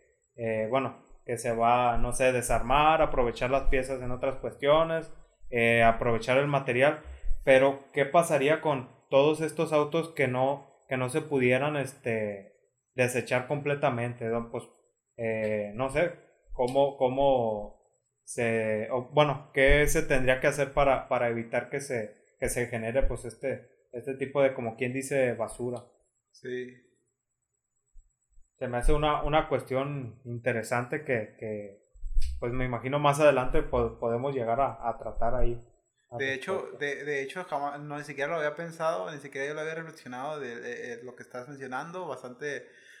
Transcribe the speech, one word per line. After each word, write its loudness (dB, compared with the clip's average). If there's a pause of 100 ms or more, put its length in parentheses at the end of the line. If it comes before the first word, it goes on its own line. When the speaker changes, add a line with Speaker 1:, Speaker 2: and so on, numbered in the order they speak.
(360)
Speaker 1:
eh, -2
bueno, -4 (220)
que -6
se -4
va, 4
no 4
sé, 4
desarmar, 2
aprovechar 0
las 0
piezas 0
en -6
otras -4
cuestiones, 0 (380)
eh, 4
aprovechar 4
el 4
material, 2 (440)
pero 6 (140)
¿qué 2
pasaría 2
con -2 (200)
todos 4
estos -2
autos 2
que 0
no, -2
que -2
no -2
se -2
pudieran, 2
este, -6 (420)
desechar 0
completamente, -2
¿no? -4
Pues, -10 (500)
eh, -2
no -2
sé, 0 (400)
cómo, 2
cómo 0 (460)
se, -2
o, -4
bueno, 2
qué 6
se 2
tendría 2
que 0
hacer 0
para, 2
para 0
evitar -4
que -6
se, -6 (240)
que -2
se -2
genere, -2
pues, 0
este, -8 (240)
este -10
tipo -2
de, 4
como -8
quien -4
dice, -2
basura. -6 (520)
Speaker 2:
Sí. -10 (1900)
Speaker 1:
Se -6
me -4
hace 4
una, 2
una 2
cuestión -4
interesante -4
que, -2
que, -10 (600)
pues, -4
me 0
imagino -2
más 4
adelante 6
po-, 0
podemos -2
llegar 0
a, -2
a -4
tratar 0
ahí. 4 (560)
Speaker 2:
De -2
hecho, -6
Speaker 1:
Al -2 (120)
respecto. -16
Speaker 2:
de, -6
de -2
hecho, -10
jamás, -6
no, -10
ni -10
siquiera -6
lo -2
había -4
pensado, -4
ni -12
siquiera -8
yo -8
lo -8
había -6
reflexionado -10
de, -10
de, -10
de -18
lo -16
que -20
estás -14
mencionando, -10
bastante, -10 (360)